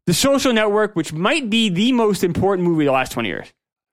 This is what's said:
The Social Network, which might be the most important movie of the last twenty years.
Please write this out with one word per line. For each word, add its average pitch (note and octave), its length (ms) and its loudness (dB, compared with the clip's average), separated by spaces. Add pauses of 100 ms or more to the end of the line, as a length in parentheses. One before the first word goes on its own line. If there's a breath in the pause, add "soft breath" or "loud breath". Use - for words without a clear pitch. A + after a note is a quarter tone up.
The F3 80 0
Social C4+ 400 2
Network, G#3+ 440 0
which D#3+ 180 -4
might A#3 340 -2
be A3 220 0
the G#3+ 220 0
most G#3+ 300 0
important F3+ 460 0
movie D#3+ 160 2
of C#3 40 2
the C3 40 2
last C3 200 -2
twenty A2+ 180 -6
years. A#1+ 200 -10 (420)